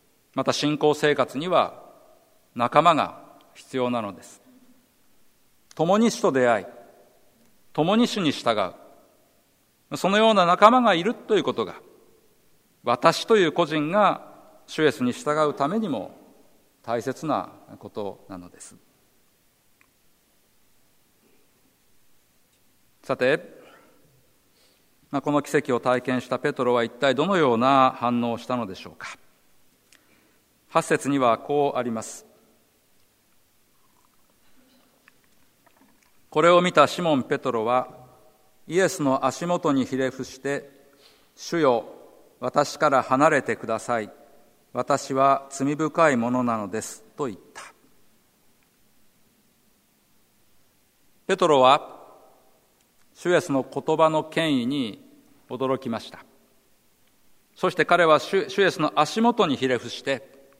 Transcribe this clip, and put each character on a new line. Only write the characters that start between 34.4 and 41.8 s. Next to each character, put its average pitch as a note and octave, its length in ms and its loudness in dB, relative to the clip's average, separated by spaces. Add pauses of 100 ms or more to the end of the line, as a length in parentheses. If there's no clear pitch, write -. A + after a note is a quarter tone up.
「こ D3+ 140 0
れ E3+ 80 8
を F3 100 6
見 F3+ 120 0
た D3+ 140 6
シ - 140 -8
モ E3 140 2
ン・ B2+ 80 0
ペ C#3 160 -4
ト C3 120 -4
ロ A2+ 140 -2
は B2 240 0 (800)
イ D#3+ 120 -2
エ F#3 80 4
ス - 140 -8
の C3+ 240 0
足 C3+ 220 -4
元 E3+ 260 0
に C3+ 120 0
ひ C3 120 -6
れ C3 140 -2
伏 - 120 -12
し - 160 -16
て、 C#3 300 -8 (680)
主 - 240 -6
よ、 B2+ 260 2 (540)